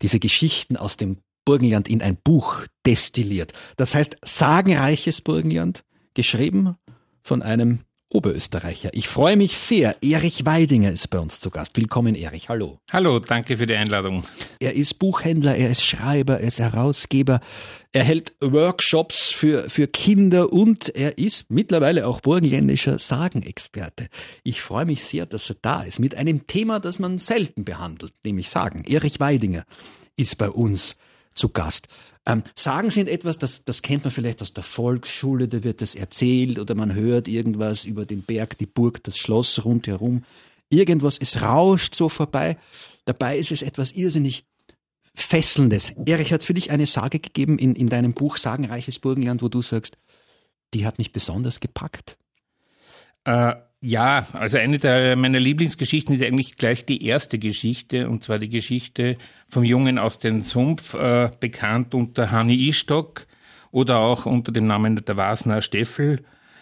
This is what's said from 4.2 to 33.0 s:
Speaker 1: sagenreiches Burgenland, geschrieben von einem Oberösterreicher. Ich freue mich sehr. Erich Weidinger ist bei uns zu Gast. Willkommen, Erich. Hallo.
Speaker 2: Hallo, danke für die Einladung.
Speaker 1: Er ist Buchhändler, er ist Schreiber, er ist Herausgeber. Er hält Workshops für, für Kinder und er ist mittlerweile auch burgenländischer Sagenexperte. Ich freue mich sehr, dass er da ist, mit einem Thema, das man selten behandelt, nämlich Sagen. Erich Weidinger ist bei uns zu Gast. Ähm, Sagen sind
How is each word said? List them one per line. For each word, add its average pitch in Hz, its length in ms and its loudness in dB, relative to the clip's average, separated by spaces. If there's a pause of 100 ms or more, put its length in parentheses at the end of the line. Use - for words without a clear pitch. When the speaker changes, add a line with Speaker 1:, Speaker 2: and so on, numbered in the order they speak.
Speaker 1:
sagenreiches 156 1000 2
Burgenland, 160 640 -2 (300)
geschrieben 175 600 2 (480)
von 127 200 0
einem 117 420 2 (260)
Oberösterreicher. 90 840 -2
Ich - 160 -4
freue 180 300 4
mich 202 180 4
sehr. 156 460 4
Erich 151 420 2
Weidinger 143 480 4
ist - 160 -2
bei 95 100 -2
uns 80 220 -6
zu - 80 -6
Gast. - 300 -10
Willkommen, 113 360 0
Erich. 82 360 -10
Hallo. 101 280 -6 (140)
Speaker 2:
Hallo, 170 280 2
danke 117 360 -2
für 113 100 0
die 113 80 0
Einladung. 98 500 -2 (360)
Speaker 1:
Er 131 140 -4
ist 143 240 -2
Buchhändler, 165 580 2
er 123 140 2
ist 127 120 0
Schreiber, 135 560 0
er 107 100 -2
ist - 100 -4
Herausgeber. 127 840 2 (520)
Er 131 120 4
hält 160 360 0
Workshops 160 920 2
für, - 380 0
für 147 180 2
Kinder 190 640 4
und 214 420 4
er 139 220 -2
ist - 340 -4
mittlerweile 151 560 2
auch 123 140 -4
burgenländischer 139 800 2
Sagenexperte. - 1080 -6 (360)
Ich 123 160 -6
freue 123 240 -4
mich 156 200 -2
sehr, 165 200 -6
dass - 240 -8
er 104 140 -8
da - 200 -2
ist, 90 160 -12
mit 127 160 0
einem 151 320 -2
Thema, 214 340 -2
das 180 180 -8
man 185 180 -4
selten 180 480 -4
behandelt, 85 480 -12 (120)
nämlich 92 260 -4
Sagen. 90 340 -4
Erich 147 360 0
Weidinger 113 440 0 (520)
ist - 200 -2
bei 101 140 -2
uns 104 460 0 (380)
zu - 140 0
Gast. - 400 -2 (360)
Ähm, 113 200 -2 (100)
Sagen 170 360 0
sind 196 180 2